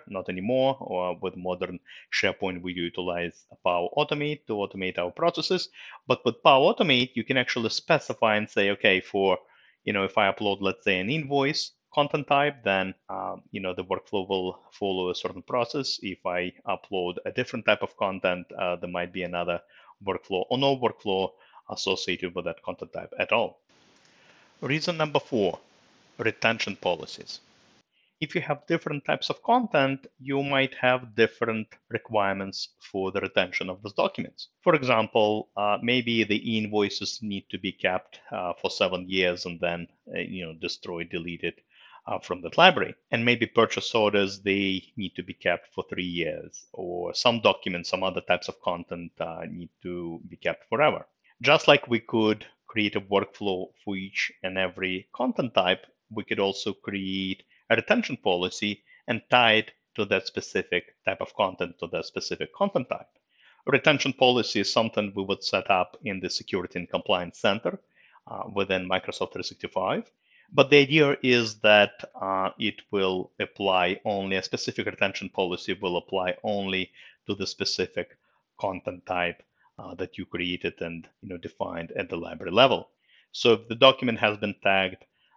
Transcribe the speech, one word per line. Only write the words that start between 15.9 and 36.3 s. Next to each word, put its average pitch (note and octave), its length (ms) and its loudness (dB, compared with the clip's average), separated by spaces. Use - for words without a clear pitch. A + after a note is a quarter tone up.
If F#2+ 220 -10
I F2+ 260 -2
upload F2+ 580 -4
a G2 60 -6
different - 340 -6
type G#2+ 180 2
of - 120 -8
content, F#2+ 560 -2
uh, F2+ 240 -4
there F2 140 -8
might F2 240 -6
be F#2 100 -6
another F2 380 -4
workflow F#2 460 -4
or B2 80 0
no C#3 180 2
workflow G2+ 560 -2
associated F#2 680 -4
with F2 100 -6
that E2+ 180 -8
content - 280 -12
type F2 260 -12
at F#2+ 140 -4
all." A2 300 0
Reason D3+ 340 -2
number D3+ 240 0
four, G2 400 0
retention A2+ 600 -2
policies. - 640 -4
If D#3 120 -6
you E3 80 -2
have C#3+ 260 -6
different D#3 360 -2
types - 260 -2
of - 140 -10
content, D3+ 640 2
you C#3 240 -2
might C3+ 340 0
have B2+ 380 0
different A2+ 540 2
requirements G2 800 -2
for F#2+ 320 -4
the G2 80 -4
retention F#2+ 500 0
of G2 140 -10
those G#2 80 -10
documents. - 560 -4
For F3 120 4
example, A2+ 840 2
uh, G#2 240 2
maybe A#2 420 0
the G#2+ 340 -2